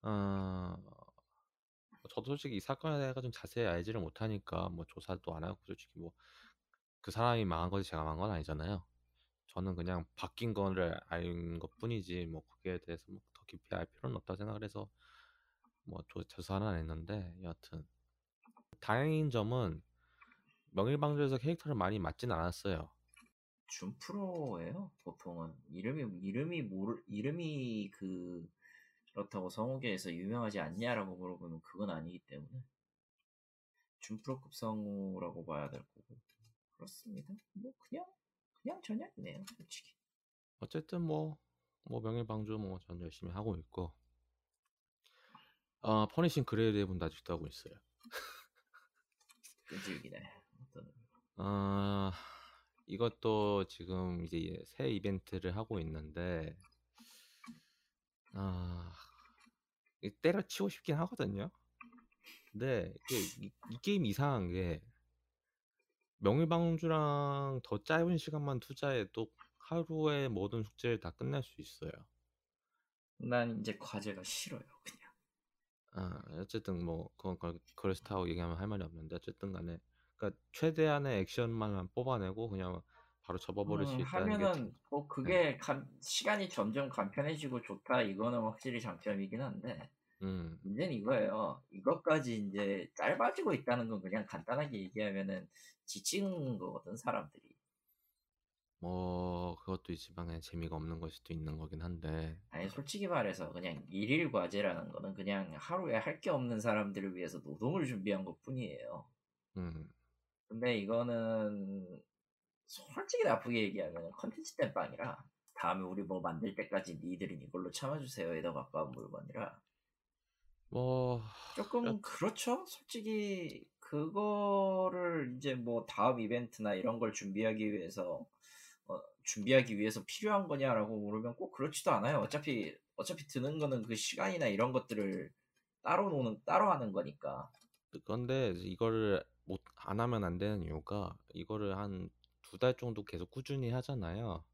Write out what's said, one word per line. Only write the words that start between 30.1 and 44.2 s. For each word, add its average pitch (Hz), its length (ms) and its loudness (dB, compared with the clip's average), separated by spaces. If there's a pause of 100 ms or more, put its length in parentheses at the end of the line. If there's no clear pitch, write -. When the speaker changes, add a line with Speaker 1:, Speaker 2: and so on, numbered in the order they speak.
Speaker 2:
유명하지 104 460 -2
않냐라고 95 560 -2
물어보면 90 460 -8
그건 98 280 -4
아니기 85 360 -6
때문에. 73 360 -10 (1400)
준프로급 131 540 -8
성우라고 98 920 -4
봐야 73 240 -2
될 64 140 -10 (120)
거고. - 220 -20 (600)
그렇습니다. 190 580 -12 (200)
뭐 226 240 -10
그냥, 330 260 -8 (580)
그냥 359 200 -4
전략이네요, - 640 -6 (120)
솔직히. - 380 -16 (640)
Speaker 1:
어쨌든 160 400 -4
뭐, 156 380 0 (460)
뭐 117 180 -4
명일방주 110 560 0
뭐 95 220 -4
전 87 200 -10
열심히 85 320 -8
하고 104 240 0
있고, 87 340 -4 (1900)